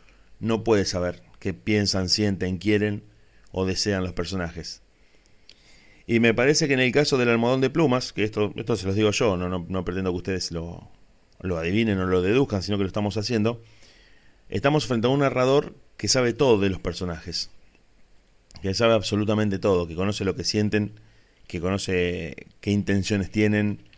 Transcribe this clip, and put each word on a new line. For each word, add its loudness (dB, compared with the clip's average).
no -2
puede 4
saber -4
qué -6
piensan, 0
sienten, -2
quieren 0
o -2
desean -2
los -6
personajes. -8
Y 2
me 6
parece 2
que 0
en 2
el 4
caso 2
del 2
almohadón 2
de 2
plumas, 0
que -2
esto, -2
esto -4
se -4
los -2
digo 4
yo, 2
no, -4
no, -4
no -4
pretendo -2
que -2
ustedes -6
lo, -10
lo -4
adivinen 0
o 0
lo 2
deduzcan, 2
sino -2
que 0
lo 0
estamos -4
haciendo, -2
estamos 0
frente 0
a 4
un 2
narrador 2
que -4
sabe 2
todo 4
de 2
los -4
personajes, -8
que -2
sabe 4
absolutamente 0
todo, 2
que -10
conoce -2
lo 0
que -8
sienten, 0
que -8
conoce -2
qué -4
intenciones 0
tienen. 0